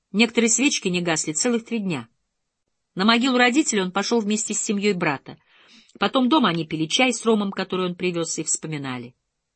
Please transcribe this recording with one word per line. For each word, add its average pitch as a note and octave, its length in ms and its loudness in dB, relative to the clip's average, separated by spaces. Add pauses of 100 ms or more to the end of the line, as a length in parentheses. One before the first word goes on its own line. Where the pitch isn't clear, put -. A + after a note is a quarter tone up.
(120)
Некоторые A3+ 380 2
свечки A#3 380 0
не F3+ 140 -2
гасли D#3+ 320 -2
целых A#3 320 0
три A#3 140 -4
дня. D#3+ 280 -6 (880)
На F#3+ 100 -2
могилу A#3+ 320 2
родителей B3 440 2
он F#3 100 -2
пошел G3+ 300 0
вместе G#3 320 -2
с - 80 -4
семьей G3+ 320 0
брата. D#3 440 -4 (600)
Потом B3 300 2
дома B3+ 200 4
они E3 160 -2
пили D#3 200 -4
чай B3 280 2
с - 120 -10
ромом, G#3 260 2
который F#3 360 -4
он F3 80 -6
привез, E3+ 440 -4
и D#3+ 40 -4
вспоминали. C3+ 720 -6 (400)